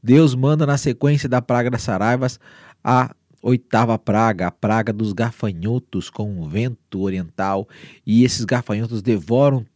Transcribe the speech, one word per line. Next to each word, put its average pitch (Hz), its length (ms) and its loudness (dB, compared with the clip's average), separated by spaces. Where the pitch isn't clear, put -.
Deus 131 320 6
manda 143 320 2
na 143 100 0
sequência 139 500 0
da 123 140 2
praga 123 300 -2
das 117 100 -4
saraivas 120 580 -2
a 127 300 2
oitava 117 560 0
praga, 104 500 0
a - 20 -4
praga 110 420 -2
dos 104 220 -4
gafanhotos 107 960 -6
com 104 200 -8
um 87 160 -8
vento 104 540 -6
oriental. 95 680 -4
E 117 180 6
esses 123 200 -2
gafanhotos 113 560 -4
devoram 117 640 0